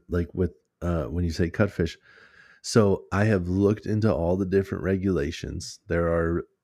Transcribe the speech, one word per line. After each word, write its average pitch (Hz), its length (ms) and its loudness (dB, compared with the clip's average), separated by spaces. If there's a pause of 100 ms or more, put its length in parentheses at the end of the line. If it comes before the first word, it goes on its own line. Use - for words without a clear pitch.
like, 87 260 -2
with, 90 200 -2 (300)
uh, 85 220 -2
when 87 200 -4
you 82 60 -2
say 82 180 0
cut 101 220 0
fish, - 260 -2 (640)
so 101 500 2
I 98 140 2
have 95 220 2
looked 101 400 2
into 107 260 2
all 82 240 0
the 98 80 0
different 98 380 -2
regulations. 85 1040 -4
There 85 200 0
are 85 380 0 (180)